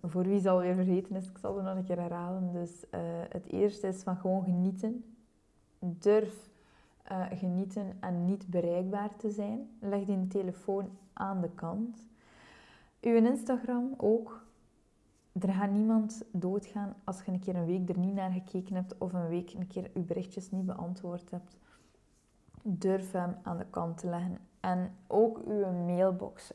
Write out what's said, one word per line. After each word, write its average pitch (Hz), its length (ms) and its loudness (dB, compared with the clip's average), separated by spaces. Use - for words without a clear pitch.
voor 180 220 0
wie 196 160 6
ze 185 80 4
alweer 180 260 6
vergeten 185 420 4
is, 190 120 -6
ik 185 100 -16
zal 202 180 -4
het 190 80 -2
nog 190 120 -2
een 185 80 -2
keer 175 160 -2
herhalen. 175 520 -2
Dus, 175 380 -6
eh, 175 100 -4
het 180 180 -8
eerste 202 400 2
is 190 160 -4
van 185 140 -2
gewoon 185 280 0
genieten. 190 600 0
Durf, 208 720 2
eh, 185 280 -4
genieten 190 720 -2
en 175 240 0
niet 190 220 0
bereikbaar 185 720 0
te 214 140 -2
zijn. 214 380 -4
Leg 202 240 -2
die 190 220 2
telefoon 196 640 -2
aan 196 280 -4
de 170 140 -2
kant. 208 540 -6
Uw 233 140 4
Instagram 247 800 4
ook. 220 500 2
Er 190 120 2
gaat 196 180 2
niemand 214 600 4
doodgaan 196 640 -2
als 185 180 -6
je 190 100 -4
een 185 80 0
keer 185 160 -2
een 170 100 2
week 180 220 2
er 175 100 2
niet 190 160 2
naar 190 160 0
gekeken 185 440 -4
hebt 185 240 -4
of 180 140 -2
een 170 160 0
week 175 240 -2
een 185 140 -6
keer 185 280 -8
je 185 60 -2
berichtjes 185 500 -6
niet 190 160 -2
beantwoord 180 640 -6
hebt. 180 260 -12
Durf 190 500 0
hem 180 300 -2
aan 175 160 -6
de - 120 -6
kant 165 280 -4
te 180 100 -4
leggen. 175 300 -4
En 180 360 -2
ook 220 400 4
uw 202 260 2
mailbox. 180 840 0